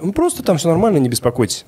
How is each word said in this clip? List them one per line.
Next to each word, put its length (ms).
«Ну, 100
просто 320
там 140
всё 100
нормально, 300
не 100
беспокойтесь». 600